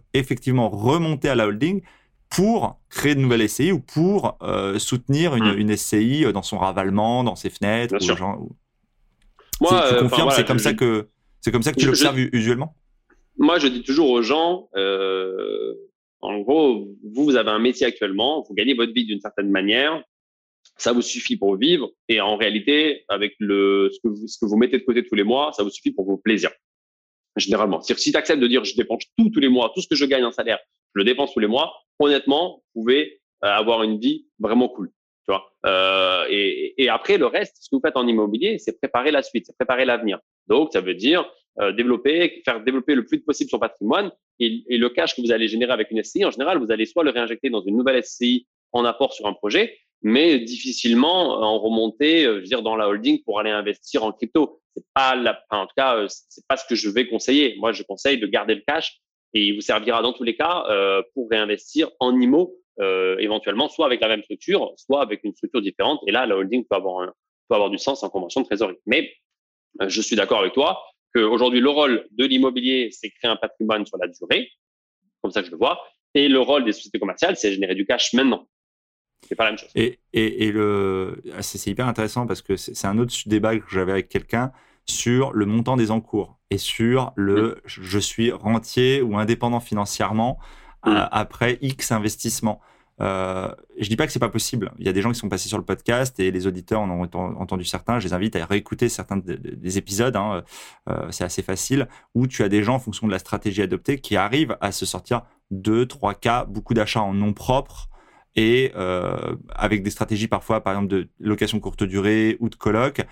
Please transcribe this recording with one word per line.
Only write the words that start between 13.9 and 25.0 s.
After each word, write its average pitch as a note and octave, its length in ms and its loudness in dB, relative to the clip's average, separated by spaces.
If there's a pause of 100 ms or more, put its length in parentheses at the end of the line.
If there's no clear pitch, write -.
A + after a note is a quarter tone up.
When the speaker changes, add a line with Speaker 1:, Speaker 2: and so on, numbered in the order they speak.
Speaker 2:
aux A#2+ 100 4
gens, D#3+ 540 0
euh, F#2+ 960 -2 (480)
en G#2 200 -6
gros, A#2+ 460 2 (280)
vous, C#3 80 2
vous C#3+ 120 4
avez A2 140 2
un G#2+ 80 2
métier B2 300 2
actuellement, A2+ 600 -2
vous G#2 60 -14
gagnez A#2 220 2
votre A#2 180 0
vie A#2+ 140 0
d'une G#2 140 -6
certaine G2+ 280 -4
manière, A2+ 540 0 (720)
ça A#2+ 160 0
vous B2 80 2
suffit B2 340 -4
pour G2 200 0
vivre, C#3 340 0 (200)
et A2 120 2
en G#2 160 2
réalité, C3+ 720 0
avec G2+ 300 -2
le, G2 520 2
ce - 120 -16
que A#2 100 -2
vous, G#2+ 140 -10
ce - 100 -14
que - 80 -2
vous G#2 120 2
mettez B2 200 4
de A#2+ 60 -2
côté A#2 200 0